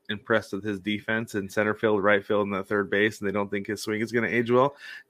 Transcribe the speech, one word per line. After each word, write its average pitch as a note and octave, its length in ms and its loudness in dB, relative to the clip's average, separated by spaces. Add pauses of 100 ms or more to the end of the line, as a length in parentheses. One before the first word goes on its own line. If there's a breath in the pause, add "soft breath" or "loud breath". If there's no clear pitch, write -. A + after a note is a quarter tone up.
(100)
impressed G#2+ 420 0
with G2 100 -6
his G2+ 160 -4
defense G#2 560 -4
in G2 140 -4
center G#2+ 260 0
field, G#2+ 300 2
right G2+ 200 4
field, G#2 220 2
and G2+ 80 -2
the F#2+ 80 -2
third G2+ 280 -2
base, G#2 280 2
and G#2 80 -6
they F#2+ 60 -2
don't G2+ 180 -2
think G2+ 160 -6
his G#2 160 -6
swing G#2+ 200 -4
is G#2+ 100 -6
gonna A2+ 160 0
age A#2 220 0
well. B2+ 260 4 (340 loud breath)